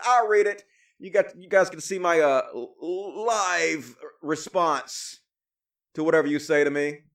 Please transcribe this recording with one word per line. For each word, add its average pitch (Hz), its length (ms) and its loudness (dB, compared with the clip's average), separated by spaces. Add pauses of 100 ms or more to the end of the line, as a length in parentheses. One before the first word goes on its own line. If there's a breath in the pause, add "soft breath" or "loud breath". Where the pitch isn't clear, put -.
I'll 240 240 2
read 208 220 4
it. 202 160 -8 (340)
You 185 140 -16
got, 185 280 0
you 180 80 -20
guys 190 220 4
get 165 60 -16
to 156 100 -12
see 190 140 -4
my, 170 180 2
uh, 139 340 4
l-, - 300 -12
l-, 185 440 -8
live 165 720 -2 (260)
response 156 1000 -4 (720)
to 156 80 -4
whatever 156 240 4
you 147 140 -2
say 147 240 2
to 143 60 0
me. 147 320 -4 (120)